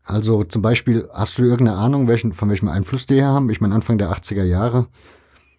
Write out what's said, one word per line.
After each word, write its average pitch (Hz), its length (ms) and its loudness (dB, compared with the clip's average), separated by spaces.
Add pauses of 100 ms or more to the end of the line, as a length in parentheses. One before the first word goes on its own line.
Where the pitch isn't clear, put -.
Also 107 400 0
zum - 160 -4
Beispiel, 113 540 0
hast - 240 -4
du 123 40 2
irgendeine 120 360 2
Ahnung, 131 280 0
welchen, 113 280 0
von 101 160 -2
welchem 104 180 -2
Einfluss 101 380 -4
die 139 80 2
her 139 140 2
haben? 135 200 0
Ich 107 140 -2
meine, 104 120 0
Anfang 113 220 0
der 101 140 0
achtziger 98 340 -4
Jahre, 117 440 0 (720)